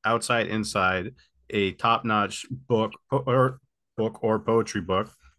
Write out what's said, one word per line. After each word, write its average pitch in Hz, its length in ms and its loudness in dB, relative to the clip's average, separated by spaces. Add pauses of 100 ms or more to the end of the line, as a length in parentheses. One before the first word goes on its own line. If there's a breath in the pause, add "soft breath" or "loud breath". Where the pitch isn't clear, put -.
outside, 113 400 0
inside, 101 640 -2 (380 soft breath)
a 101 220 0
top-notch 107 800 0
book 110 420 -2 (180)
po-, 135 160 0
or 131 340 2 (380)
book 110 260 -2
or 110 160 2
poetry 113 400 0
book. 92 300 -2 (280)